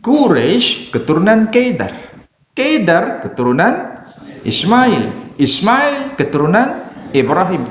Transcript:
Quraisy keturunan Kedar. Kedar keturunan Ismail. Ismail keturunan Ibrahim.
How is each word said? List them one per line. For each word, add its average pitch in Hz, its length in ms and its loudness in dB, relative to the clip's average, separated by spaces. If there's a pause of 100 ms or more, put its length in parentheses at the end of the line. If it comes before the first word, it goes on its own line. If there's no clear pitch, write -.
Quraisy 233 880 2
keturunan 196 560 2
Kedar. 240 440 0 (640)
Kedar 220 640 0
keturunan 131 800 -2 (480)
Ismail. 202 640 2 (240)
Ismail 269 800 0
keturunan 170 720 0 (240)
Ibrahim. 143 580 0